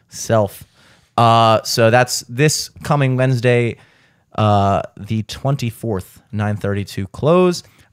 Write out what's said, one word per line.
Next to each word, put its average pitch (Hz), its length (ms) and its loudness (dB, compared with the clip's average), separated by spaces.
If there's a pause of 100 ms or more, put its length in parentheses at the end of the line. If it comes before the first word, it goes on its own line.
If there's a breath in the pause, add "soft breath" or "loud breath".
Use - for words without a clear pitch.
self. - 560 -2 (540 soft breath)
Uh, 113 460 4
so 113 280 2
that's 123 380 0
this 143 400 -2 (120)
coming 135 360 0
Wednesday, 123 580 0 (600 soft breath)
uh, 101 480 2 (120)
the 107 280 -6
twenty-fourth, 117 1000 -6 (100)
nine 104 240 -4
thirty 101 300 -4
to 98 220 -10
close. 175 560 0 (300 soft breath)